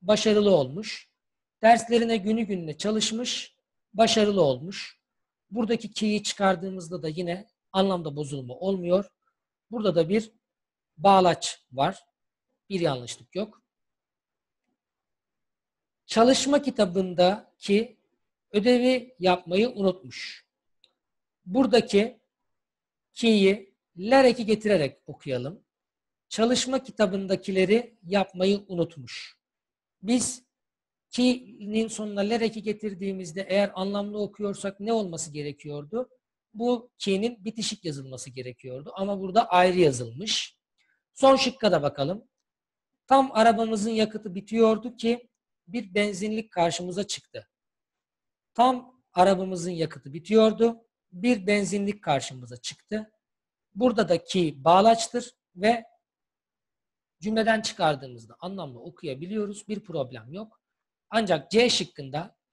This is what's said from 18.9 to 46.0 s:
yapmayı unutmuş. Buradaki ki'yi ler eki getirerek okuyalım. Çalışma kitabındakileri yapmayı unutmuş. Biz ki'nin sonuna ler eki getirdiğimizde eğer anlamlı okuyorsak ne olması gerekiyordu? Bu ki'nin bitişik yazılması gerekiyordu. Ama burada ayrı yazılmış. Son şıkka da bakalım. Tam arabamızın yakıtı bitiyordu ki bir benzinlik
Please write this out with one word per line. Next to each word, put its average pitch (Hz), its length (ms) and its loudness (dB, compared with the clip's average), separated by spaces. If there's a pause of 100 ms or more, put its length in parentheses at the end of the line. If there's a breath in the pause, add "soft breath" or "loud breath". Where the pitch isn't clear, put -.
yapmayı 180 500 2
unutmuş. 185 800 -6 (1000)
Buradaki 226 760 2 (920)
ki'yi 214 640 2 (240)
ler 254 260 4
eki 240 220 2
getirerek 208 600 0
okuyalım. 139 580 -8 (640)
Çalışma 247 540 0
kitabındakileri 190 1200 0
yapmayı 190 640 0
unutmuş. 165 720 -8 (640)
Biz 233 420 -2 (640)
ki'nin 226 800 -2
sonuna 208 320 -8
ler 214 200 0
eki 220 220 -4
getirdiğimizde 196 880 -8
eğer 196 260 0
anlamlı 202 440 -6
okuyorsak 202 640 -8
ne 214 120 -4
olması 170 400 -4
gerekiyordu? 147 800 -10 (440)
Bu 233 440 -4
ki'nin 202 460 -4
bitişik 220 400 -8
yazılması 135 460 -12
gerekiyordu. 127 640 -14
Ama 196 260 -6
burada 190 280 2
ayrı 180 300 6
yazılmış. 135 800 0 (560)
Son 269 220 6
şıkka 240 360 0
da 156 100 2
bakalım. 147 460 -4 (800)
Tam 269 220 4
arabamızın 220 580 2
yakıtı 220 440 -2
bitiyordu 220 640 2
ki 233 340 -2 (360)
bir 196 280 -10
benzinlik 208 580 -4